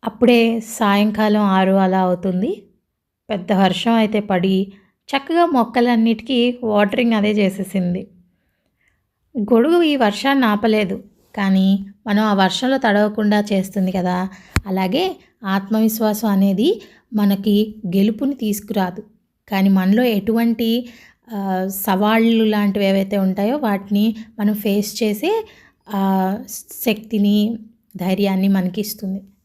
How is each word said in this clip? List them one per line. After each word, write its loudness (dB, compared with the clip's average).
అప్పుడే 2
సాయంకాలం 2
ఆరు 2
అలా 2
అవుతుంది. -2
పెద్ద -4
వర్షం 2
అయితే 2
పడి 0
చక్కగా 0
మొక్కలన్నిటికీ 0
వాటరింగ్ 0
అదే 0
చేసేసింది. -2
గొడుగు 4
ఈ 2
వర్షాన్ని 2
ఆపలేదు, 0
కానీ 2
మనం 0
ఆ 2
వర్షంలో 2
తడవకుండా 2
చేస్తుంది -2
కదా. -2
అలాగే -2
ఆత్మవిశ్వాసం -2
అనేది 2
మనకి 0
గెలుపుని 0
తీసుకురాదు, -4
కానీ 2
మనలో 4
ఎటువంటి, 0
ఆ, -4
సవాళ్ళు 0
లాంటివి 0
ఏవైతే 0
ఉంటాయో 0
వాటిని -2
మనం 0
ఫేస్ -2
చేసే, -2
ఆ, 0
శక్తిని, 0
ధైర్యాన్ని 0
మనకి 0
ఇస్తుంది. -8